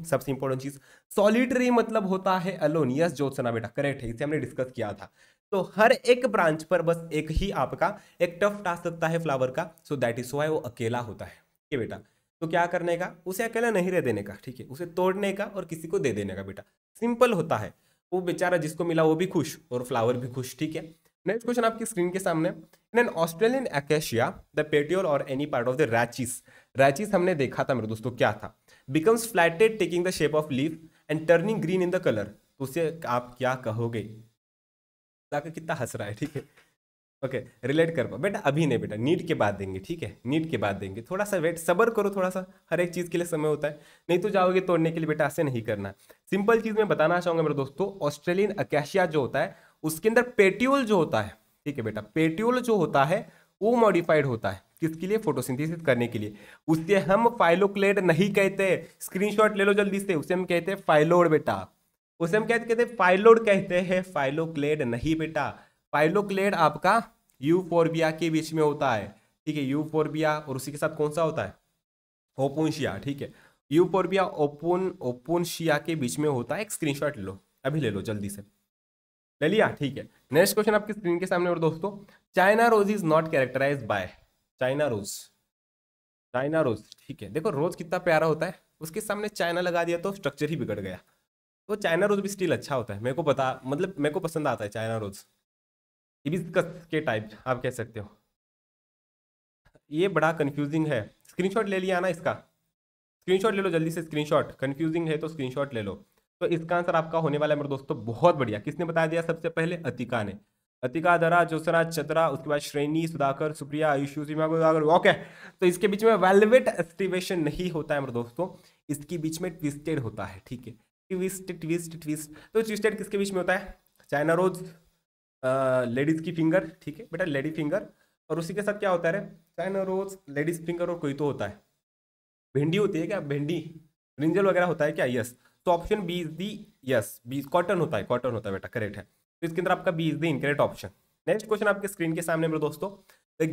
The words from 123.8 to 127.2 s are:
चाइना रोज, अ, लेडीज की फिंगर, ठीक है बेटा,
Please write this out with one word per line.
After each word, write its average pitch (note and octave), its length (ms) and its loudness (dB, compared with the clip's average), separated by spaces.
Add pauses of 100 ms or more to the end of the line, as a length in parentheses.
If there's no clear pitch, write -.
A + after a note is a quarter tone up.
चाइना D3+ 240 2
रोज, F#3 280 0 (800)
अ, C3 440 2
लेडीज D3 340 0
की E3+ 120 -8
फिंगर, D#3+ 340 2 (160)
ठीक C#3+ 160 -12
है D3 140 -16
बेटा, F3 120 -4